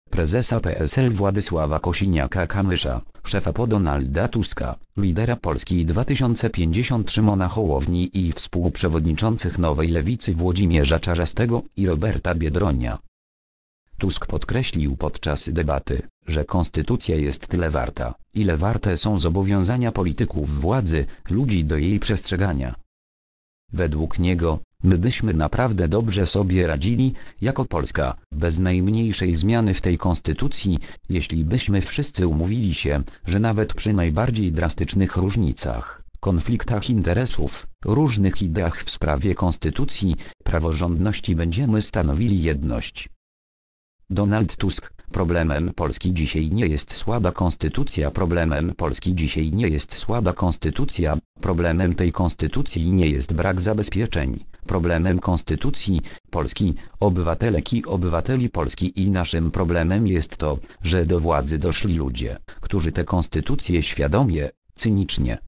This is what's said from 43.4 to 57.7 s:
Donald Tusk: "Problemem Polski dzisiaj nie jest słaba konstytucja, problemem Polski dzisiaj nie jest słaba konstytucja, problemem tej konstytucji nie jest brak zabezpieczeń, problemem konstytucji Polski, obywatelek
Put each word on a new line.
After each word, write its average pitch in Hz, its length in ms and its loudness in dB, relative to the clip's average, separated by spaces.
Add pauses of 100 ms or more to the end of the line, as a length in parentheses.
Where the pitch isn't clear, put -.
Donald 101 460 2
Tusk: - 380 -4 (180)
"Problemem 85 640 0
Polski 87 380 -2
dzisiaj 80 380 0
nie 104 160 2
jest 76 260 -2
słaba 104 380 0
konstytucja, 78 800 0
problemem 82 640 0
Polski 87 400 -2
dzisiaj 80 380 0
nie 107 140 2
jest 76 280 -2
słaba 90 380 0
konstytucja, 78 840 0 (240)
problemem 87 540 2
tej 90 160 2
konstytucji 82 800 0
nie 90 180 4
jest 69 240 0
brak 92 280 0
zabezpieczeń, 104 800 -2 (220)
problemem 87 540 2
konstytucji 85 800 0 (280)
Polski, 85 440 0 (260)
obywatelek 90 720 0